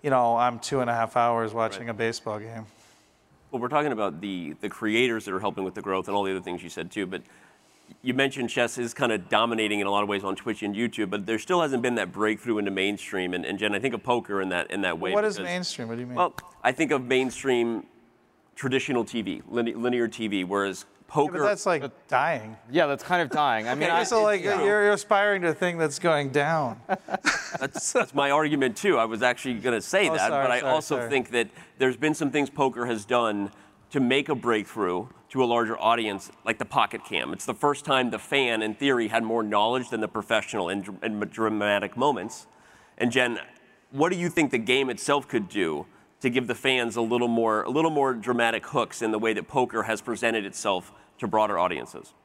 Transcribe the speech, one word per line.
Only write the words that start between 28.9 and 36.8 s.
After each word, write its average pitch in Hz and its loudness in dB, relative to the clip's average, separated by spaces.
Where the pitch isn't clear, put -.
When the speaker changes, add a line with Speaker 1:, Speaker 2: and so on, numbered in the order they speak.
Speaker 2:
I 113 4
was 110 -2
actually 123 2
gonna 117 0
say 190 2
Speaker 1:
Oh, - 0
Speaker 2:
that, - 2
Speaker 1:
sorry, 139 2
Speaker 2:
but 127 2
I 123 2
Speaker 1:
sorry, 131 2
Speaker 2:
also 151 0
Speaker 1:
sorry. 117 -4
Speaker 2:
think 123 0
that 117 2
there's 127 4
been 151 2
some 147 -2
things 143 0
poker 120 0
has 113 -2
done 107 2
to 143 2
make 131 4
a 151 0
breakthrough 107 0
to 131 0
a 123 6
larger 117 2
audience, 107 0
like 113 -2
the 127 -4
Pocket 117 0